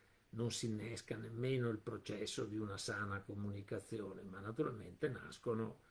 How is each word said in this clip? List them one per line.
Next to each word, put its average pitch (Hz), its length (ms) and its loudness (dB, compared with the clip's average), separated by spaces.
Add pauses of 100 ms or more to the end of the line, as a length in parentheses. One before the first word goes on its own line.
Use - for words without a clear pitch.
(340)
non 113 180 4
si - 160 0
innesca 110 500 -2
nemmeno 120 520 2
il 110 80 2
processo 107 680 -2
di 107 120 -2
una 101 200 0
sana 101 440 0
comunicazione, 101 1000 -4
ma 95 160 -8
naturalmente 120 720 0
nascono, 113 720 0 (120)